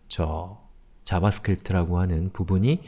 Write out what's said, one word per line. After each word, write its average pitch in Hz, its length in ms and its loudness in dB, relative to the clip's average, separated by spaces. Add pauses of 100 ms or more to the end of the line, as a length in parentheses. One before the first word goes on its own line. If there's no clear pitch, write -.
저 82 540 -6 (420)
자바스크립트라고 90 960 0
하는 90 320 0
부분이 95 560 0